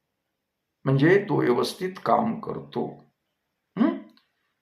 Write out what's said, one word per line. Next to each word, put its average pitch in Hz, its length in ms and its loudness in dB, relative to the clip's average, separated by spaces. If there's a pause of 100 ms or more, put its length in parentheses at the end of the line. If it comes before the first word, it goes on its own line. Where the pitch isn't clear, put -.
(840)
म्हणजे 156 440 4
तो 143 60 0
व्यवस्थित 127 560 0 (140)
काम 113 340 0
करतो. - 720 -10 (680)
हं? 294 100 4 (720)